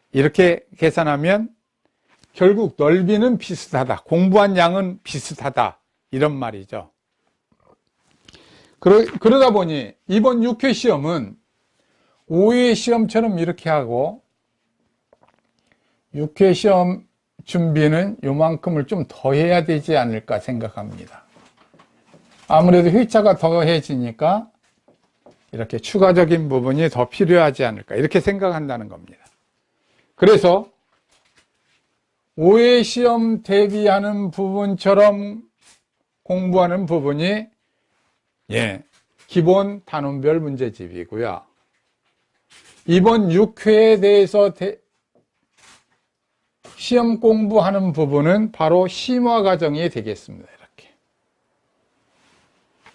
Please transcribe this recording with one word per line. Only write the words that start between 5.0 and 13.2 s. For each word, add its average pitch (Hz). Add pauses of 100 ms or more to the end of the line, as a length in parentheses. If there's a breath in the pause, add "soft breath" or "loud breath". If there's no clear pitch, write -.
비슷하다, 131 (320)
이런 143
말이죠. 104 (1900 soft breath)
그러-, 208 (160)
그러다 254
보니 160 (160)
이번 226
육 233
회 269
시험은 151 (880)
오 196
회 247
시험처럼 220